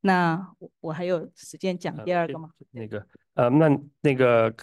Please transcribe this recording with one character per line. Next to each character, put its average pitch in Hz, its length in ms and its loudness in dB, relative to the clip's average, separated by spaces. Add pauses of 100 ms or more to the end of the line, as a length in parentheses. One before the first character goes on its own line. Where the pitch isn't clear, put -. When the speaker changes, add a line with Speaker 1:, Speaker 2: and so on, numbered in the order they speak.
Speaker 1:
那 180 560 0
我， - 220 -20
我 165 120 -10
还 175 140 -8
有 165 300 -4
时 - 240 -20
间 180 180 -4
讲 165 260 -8
第 175 120 -2
二 170 120 0
个 160 120 -10
吗？ 160 180 -16
Speaker 2:
呃， - 80 -20
谢-， - 60 -
那 113 160 -12
个， 107 200 -10 (280)
呃， 123 160 4
那， 147 280 4 (220)
那 139 140 2
个， 120 340 4 (140)